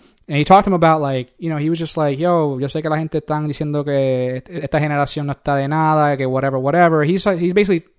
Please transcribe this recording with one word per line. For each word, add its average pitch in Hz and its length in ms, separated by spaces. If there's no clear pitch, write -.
And 143 100
he 147 80
talked 196 200
to 208 40
him 190 60
about, 160 260
like, 135 380
you 165 100
know, 156 80
he 147 120
was 165 100
just 165 180
like, 143 240
"Yo, 160 380
yo 135 100
sé 156 140
que 160 60
la 151 80
gente 160 200
están 151 300
diciendo 147 360
que 131 540
est-, - 120
esta 160 300
generación 147 460
no 143 80
está 143 220
de 139 120
nada, 156 480
que 135 120
whatever, 131 320
whatever." 156 440
He's, 180 220
he 180 260
basically 190 320